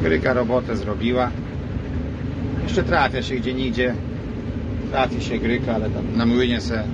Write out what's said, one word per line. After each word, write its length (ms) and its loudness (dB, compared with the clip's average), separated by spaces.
Gryka 300 4
robotę 440 2
zrobiła. 540 0
Jeszcze 200 2
trafia 380 2
się 140 -2
gdzie 180 -2
nigdzie. 420 0
Trafi 320 0
się 160 -2
gryka, 360 0
ale 140 0
tam 280 -2
na 80 4
młynie 360 4
se 220 -2